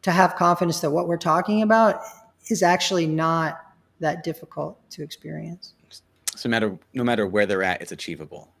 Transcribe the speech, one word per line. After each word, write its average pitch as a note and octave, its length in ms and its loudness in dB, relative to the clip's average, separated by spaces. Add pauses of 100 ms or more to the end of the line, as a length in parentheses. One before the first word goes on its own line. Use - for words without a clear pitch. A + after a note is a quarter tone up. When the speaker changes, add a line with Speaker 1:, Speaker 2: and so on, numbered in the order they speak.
Speaker 1:
to F#3 100 0
have F3 240 6
confidence E3+ 460 2
that D#3 80 0
what E3+ 180 0
we're E3+ 100 0
talking F#3 440 2
about A3 400 4 (460)
is F#3+ 160 0
actually F3+ 420 2
not D#3+ 560 0 (380)
that D#3+ 240 -2
difficult E3 560 -10 (100)
to D#3 140 -14
experience. D#3+ 720 -14 (640)
Speaker 2:
So - 140 -6
matter, G#2+ 260 0 (200)
no B2+ 80 -2
matter A2+ 240 0
where G#2 180 2
they're F#2+ 160 0
at, F#2 220 -2
it's - 80 -14
achievable. D#2+ 580 -14 (100)